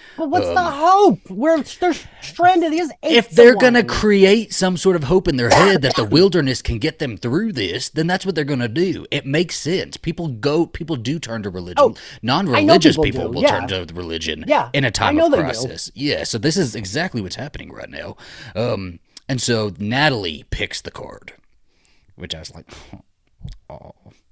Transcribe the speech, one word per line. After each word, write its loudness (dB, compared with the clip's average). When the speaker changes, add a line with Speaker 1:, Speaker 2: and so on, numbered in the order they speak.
Speaker 1:
But -4
what's 0
the 0
Speaker 2:
Um, -2
Speaker 1:
hope? 4
We're, 0
they're 0
stranded. 2
They -2
just -4
ate 2
Speaker 2:
If 2
they're 10
gonna 4
Speaker 1:
someone. -2
Speaker 2:
create 4
some 0
sort 2
of -2
hope 2
in 0
their 4
head 6
that 0
the 0
Speaker 1:
<coughs> -6
Speaker 2:
wilderness 0
can -4
get -6
them -6
through -4
this, -4
then -2
that's -2
what -4
they're -2
gonna -2
do. -4
It -6
makes -4
sense. -6
People -8
go, -2
people -10
do -6
turn -10
to -6
religion. -10
Speaker 1:
Oh, 4
Speaker 2:
Non-religious 4
Speaker 1:
I 0
know 2
people -2
Speaker 2:
people -6
Speaker 1:
do, -6
Speaker 2:
will -2
Speaker 1:
yeah. 0
Speaker 2:
turn -6
to -14
religion -8
Speaker 1:
Yeah, 0
Speaker 2:
in 0
a 0
Speaker 1:
I -2
Speaker 2:
time 0
Speaker 1:
know 2
Speaker 2:
of 2
Speaker 1:
they 4
do. 0
Speaker 2:
crisis. -8
Yeah, -4
so -4
this 0
is -2
exactly -6
what's -8
happening -14
right -16
now. -14
Um, -4
and -4
so -2
Natalie -2
picks -8
the -12
card, -18
which -12
I -14
was -18
like, -20
<laughs> -20
"Oh, -20